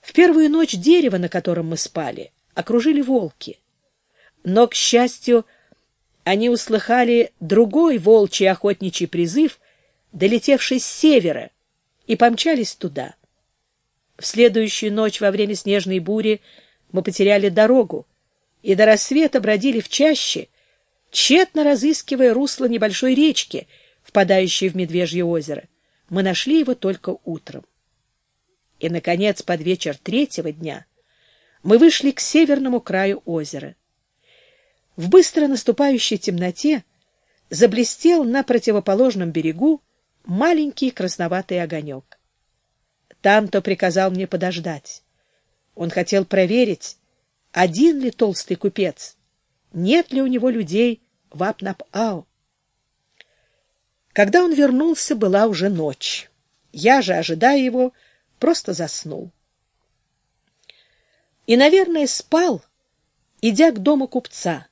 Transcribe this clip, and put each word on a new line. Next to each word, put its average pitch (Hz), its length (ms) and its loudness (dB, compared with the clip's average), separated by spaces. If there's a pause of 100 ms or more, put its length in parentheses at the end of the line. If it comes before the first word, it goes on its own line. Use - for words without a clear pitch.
В - 100 -20
первую 320 380 4
ночь 311 240 0
дерево, 247 440 2
на 180 120 -4
котором 170 380 -4
мы 165 100 -6
спали, - 540 -8 (240)
окружили 240 460 0
волки. 240 580 -4 (840)
Но, 214 240 4
к 233 60 -12
счастью, 240 720 0 (800)
они 208 260 0
услыхали 233 880 2
другой 233 580 2
волчий 202 520 4
охотничий 190 580 -2
призыв, 175 520 0 (520)
долетевший 233 680 0
с - 60 -6
севера, 170 680 2 (560)
и 226 80 0
помчались 240 600 2
туда. 143 400 -10 (1000)
В - 80 -18
следующую 220 680 0
ночь 214 280 -4
во 202 100 2
время 202 240 -2
снежной 190 440 -2
бури 208 420 -2 (500)
мы 185 100 -2
потеряли 202 480 2
дорогу 214 560 2 (560)
и 196 140 0
до 208 100 4
рассвета 262 560 2
бродили 214 380 0
в - 100 -10
чаще, 277 580 0 (640)
тщетно 311 520 2
разыскивая 269 680 0
русло 262 320 -4
небольшой 233 500 -2
речки, - 520 -2 (360)
впадающей 190 680 0
в 160 60 -8
Медвежье 175 500 -4
озеро. 156 380 -6 (460)
Мы 190 140 -2
нашли 220 360 0
его 254 160 -2
только 190 500 -8
утром. - 400 -14 (1120)
И, 165 100 -6
наконец, 175 520 -2
под 175 200 -6
вечер 165 360 -4
третьего 190 540 -4
дня 156 340 -14 (760)
мы 208 140 4
вышли 277 340 4
к - 80 -10
северному 277 640 0
краю 196 440 -4
озера. 151 500 -8 (1200)
В 175 140 -6
быстро 320 380 4
наступающей 262 720 0
темноте 180 640 -4 (680)
заблестел 240 720 2
на 254 200 -2
противоположном 208 880 0
берегу 165 500 -2 (420)
маленький 277 680 -2
красноватый 185 720 -6
огонек. 151 560 -12 (1040)
Танто 202 400 2
приказал 190 500 -2
мне 185 160 -6
подождать. 170 720 -8 (760)
Он 170 140 -8
хотел 185 360 -2
проверить, 202 720 0 (540)
один 196 480 2
ли 254 120 -4
толстый 196 440 -4
купец, - 640 -6 (540)
нет 220 400 0
ли 262 100 -2
у 269 60 -2
него 254 220 0
людей 226 520 -2 (300)
в 151 100 -10
Апнап-Ау. 196 840 -6 (1900)
Когда 208 320 2
он 339 100 0
вернулся, 285 600 0
была 202 320 2
уже 190 220 -2
ночь. 160 600 -6 (420)
Я 240 300 2
же, 185 140 -2
ожидая 165 420 0
его, 254 360 0 (440)
просто 277 360 -2
заснул. 165 580 -10 (2250)
И, 233 100 4
наверное, 320 480 4
спал, 311 560 -2 (800)
идя 220 300 4
к 214 100 -8
дому 262 260 0
купца. - 640 -8